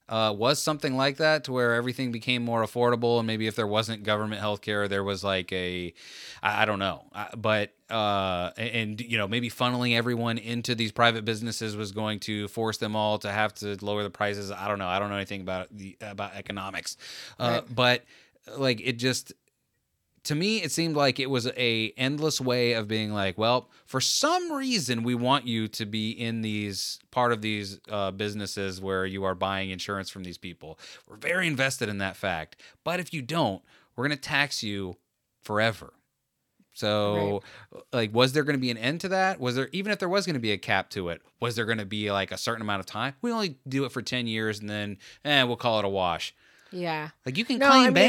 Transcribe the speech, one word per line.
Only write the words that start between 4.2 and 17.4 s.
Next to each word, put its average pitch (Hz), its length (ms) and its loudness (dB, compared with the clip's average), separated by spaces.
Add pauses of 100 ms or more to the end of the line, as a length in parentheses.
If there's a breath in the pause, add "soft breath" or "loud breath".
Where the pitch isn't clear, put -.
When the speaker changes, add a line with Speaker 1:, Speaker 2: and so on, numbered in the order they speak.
Speaker 1:
health 104 200 -2
care, 104 260 0
there 98 160 0
was, 98 200 -2
like, 95 300 0
a, 90 400 -4 (500 loud breath)
I, 104 200 2
I - 20 6
don't 104 140 2
know, 95 240 -2 (100)
uh, 104 220 -10
but, 107 380 0 (160)
uh, 98 680 0
a-, 113 180 -4
and, 107 260 -2
you 117 160 -2
know, 101 100 0
maybe 120 220 -2
funneling 123 480 0
everyone 117 400 0
into 117 380 -4
these 110 180 0
private 113 320 6
businesses 110 500 -4
was 104 160 -6
going 107 300 -2
to 104 280 -4
force 113 280 -2
them 107 180 -2
all 107 240 2
to 104 120 -6
have 107 240 2
to 104 280 -6
lower 104 200 -2
the 98 60 -4
prices. 101 400 -2
I 98 200 -6
don't 101 100 -2
know. 92 80 -4
I 92 120 0
don't 104 100 -2
know 101 80 -4
anything 98 240 -6
about 92 340 -6
the, 95 260 -14
about 101 340 -10
economics, 98 600 -8 (440 loud breath)
uh, 120 260 0